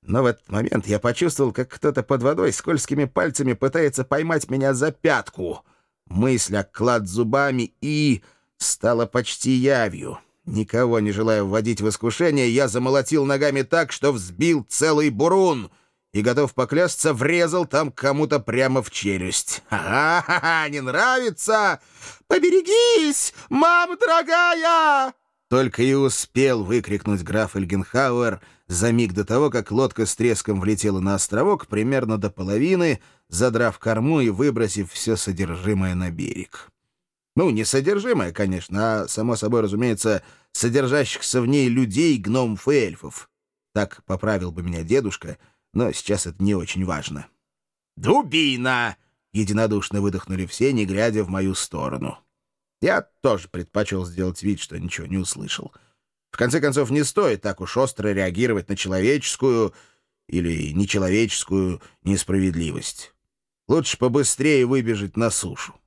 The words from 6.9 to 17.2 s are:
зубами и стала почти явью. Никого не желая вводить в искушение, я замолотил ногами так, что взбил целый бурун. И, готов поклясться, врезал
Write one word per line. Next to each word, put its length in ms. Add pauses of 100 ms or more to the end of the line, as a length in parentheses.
зубами 760
и 420 (340)
стала 480
почти 460
явью. 680 (260)
Никого 540
не 120
желая 320
вводить 380
в 60
искушение, 640
я 180
замолотил 580
ногами 360
так, 300
что 200
взбил 560
целый 440
бурун. 580 (440)
И, 80
готов 320
поклясться, 600
врезал 520